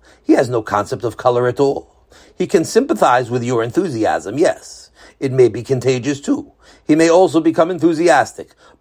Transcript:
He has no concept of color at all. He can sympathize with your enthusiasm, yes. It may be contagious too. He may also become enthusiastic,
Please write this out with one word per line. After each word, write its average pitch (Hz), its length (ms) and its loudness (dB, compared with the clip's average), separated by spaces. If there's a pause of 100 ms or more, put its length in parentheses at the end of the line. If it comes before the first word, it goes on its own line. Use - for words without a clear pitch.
(220)
He 311 100 0
has 151 160 2
no 117 140 -2
concept 104 420 -6
of 110 140 -6
color 123 300 0
at 123 120 -4
all. - 460 -4 (280)
He 180 120 -4
can 165 180 2
sympathize 151 640 2
with 123 120 -4
your 120 200 -2
enthusiasm, 110 760 -4
yes. - 460 -2 (340)
It 131 140 -6
may 127 160 4
be 113 140 -6
contagious 127 580 -2
too. - 320 -6 (320)
He 151 100 2
may 165 140 2
also 165 320 4
become 165 300 0
enthusiastic, 160 840 0 (260)